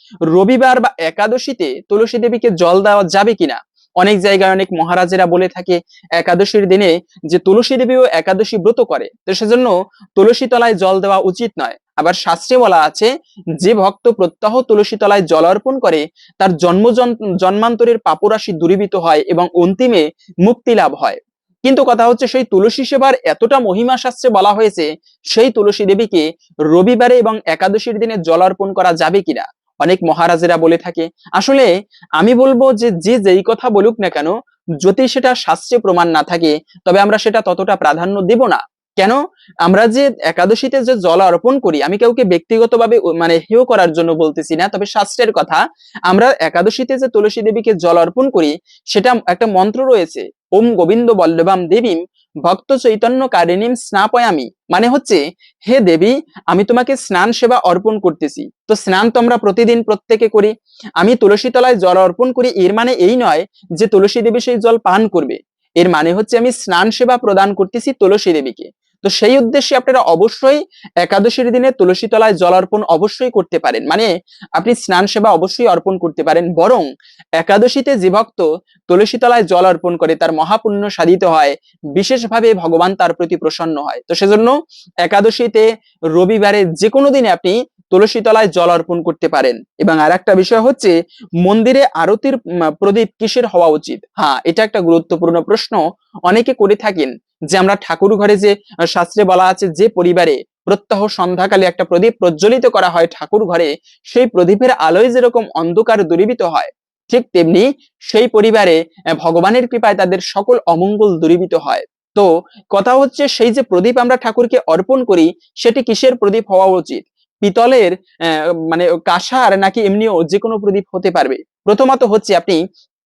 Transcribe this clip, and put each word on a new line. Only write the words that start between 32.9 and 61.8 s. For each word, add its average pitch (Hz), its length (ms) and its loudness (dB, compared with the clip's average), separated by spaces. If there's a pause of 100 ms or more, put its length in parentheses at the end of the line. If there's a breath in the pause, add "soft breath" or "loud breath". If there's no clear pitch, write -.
যে 190 280 0
যেই 190 260 2
কথা 233 240 -4
বলুক 214 300 2
না 190 100 -4
কেন, 151 180 -6 (560)
যদি 202 240 2
সেটা 254 280 0
শাস্ত্রে - 420 -4
প্রমাণ 180 300 0
না 160 160 0
থাকে, 160 360 -2 (260 soft breath)
তবে 185 140 2
আমরা 208 180 2
সেটা 220 240 -2
ততটা 190 340 -2
প্রাধান্য 180 460 -2
দেব 226 240 2
না। 160 140 0 (360)
কেন? 190 160 2 (460 soft breath)
আমরা 190 300 2
যে 262 220 2 (120)
একাদশীতে 220 640 0
যে 240 160 0
জল 175 220 2
অর্পণ 196 380 2
করি, 151 240 -2
আমি 175 140 -2
কাউকে 233 260 2
ব্যক্তিগতভাবে 226 760 2
ও-, 170 140 -2
মানে, 165 240 0
হেয় 220 280 0
করার 196 280 2
জন্য 165 180 -2
বলতেছি 160 440 -2
না, 175 120 -2
তবে 196 180 -6
শাস্ত্রের 214 460 -2
কথা। 190 360 -2 (340 loud breath)
আমরা 208 380 2
একাদশীতে 214 580 -2
যে 262 100 -6
তুলসী 214 340 -2
দেবীকে 220 320 -2
জল 170 240 2
অর্পণ 180 320 0
করি, 160 280 0 (280 soft breath)
সেটা 247 300 0 (120)
একটা 185 180 -2
মন্ত্র 214 400 -2
রয়েছে, 180 440 0 (220)
"ওম 226 240 2
গোবিন্দ 214 360 2
বল্লভাম 175 560 0
দেবীম 190 380 0 (360)
ভক্ত 180 320 -2
চৈতন্য 254 540 0
কারিণীম 190 480 0
স্নাপয়ামি", 196 720 -2 (220)
মানে 196 160 0
হচ্ছে, 208 440 0 (360 soft breath)
"হে 254 120 2
দেবী, 196 420 2 (240 loud breath)
আমি 180 180 0
তোমাকে 247 320 0
স্নান 202 360 -2
সেবা 233 260 0
অর্পণ 196 420 -2
করতেছি।" 160 500 -4 (180)
তো 214 80 2
স্নান 202 340 0
তো 233 100 0
আমরা 240 180 2
প্রতিদিন 226 460 0
প্রত্যেকে 220 460 -2
করি। 214 260 0 (380 loud breath)
আমি 202 220 2
তুলসী 208 340 2
তলায় 247 260 2
জল 185 220 2